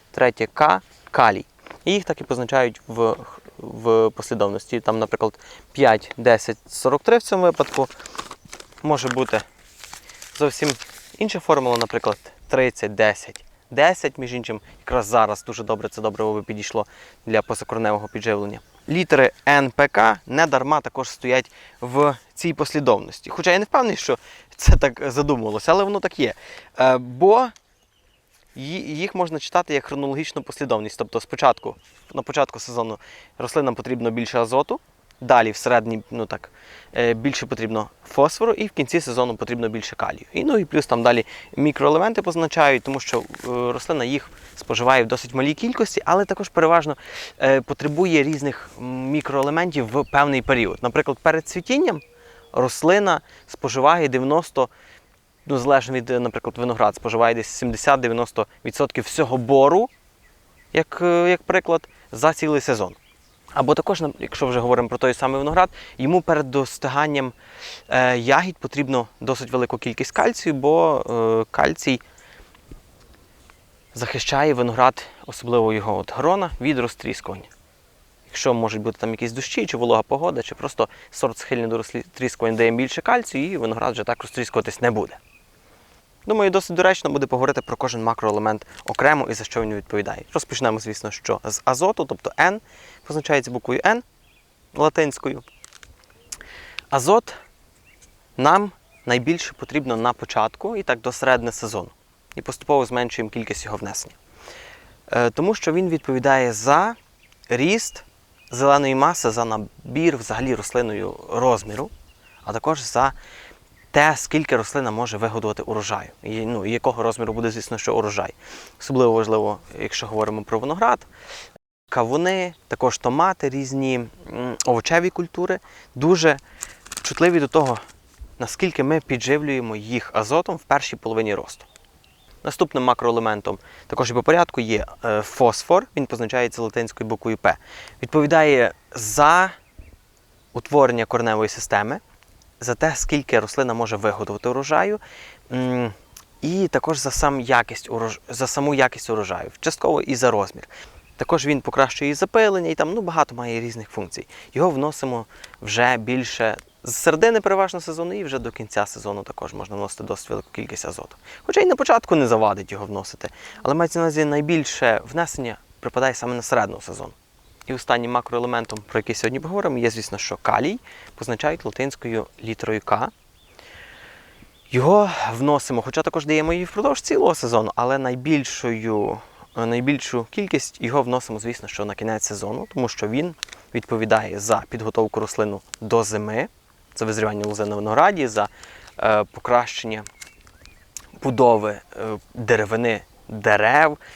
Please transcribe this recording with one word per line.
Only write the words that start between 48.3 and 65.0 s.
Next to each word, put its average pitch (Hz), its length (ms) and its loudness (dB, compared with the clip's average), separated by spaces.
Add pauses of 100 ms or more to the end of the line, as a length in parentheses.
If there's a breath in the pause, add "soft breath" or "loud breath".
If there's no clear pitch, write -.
мікроелементів 139 1080 -2
в 127 260 0
певний 139 300 2
період. 110 400 0
Наприклад, 131 400 0
перед 160 260 2
цвітінням 240 520 0 (520 soft breath)
рослина 165 680 2 (260 soft breath)
споживає 143 640 2
дев'яносто, 131 600 0 (800 soft breath)
ну, 143 120 0
залежно 131 360 2
від, 123 160 -4
е, 123 100 2
наприклад, 117 380 -4
виноград, 117 360 2
споживає 117 400 2
десь 113 140 -6
сімдесят-дев'яносто 120 960 0 (180 soft breath)
відсотків 123 400 -2
всього 131 320 -2
бору, 139 520 6 (840)
як, - 300 -2
е, 175 280 4
як 180 120 0
приклад, 170 460 0 (240 soft breath)
за 135 200 2
цілий 151 280 0
сезон. 104 340 -2 (600)
Або 139 200 4
також, 170 260 -2
нам, 147 180 -4
якщо - 280 -4
вже 123 140 0
говоримо 120 280 2
про 123 100 -4
той 127 160 2